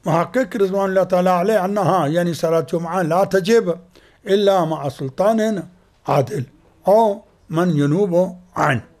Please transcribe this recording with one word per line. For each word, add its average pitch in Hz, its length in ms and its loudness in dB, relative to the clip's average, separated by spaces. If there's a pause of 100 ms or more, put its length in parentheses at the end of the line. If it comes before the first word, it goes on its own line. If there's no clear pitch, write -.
محقق 175 500 -2
رضوان 196 340 0
الله 190 140 2
تعالى 180 260 2
عليه 185 360 2
أنها، 185 420 0
يعني، 170 260 -2
صلاة 165 260 0
الجمعة 170 420 -4
لا 175 220 0
تجب 190 520 0 (520)
إلا 196 380 2
مع 147 240 -6
سلطان 208 760 -2 (440)
عادل 139 360 -2 (440)
أو 214 360 2 (260)
من 170 200 0
ينوب 175 680 0 (180)
عنه. 143 280 0 (160)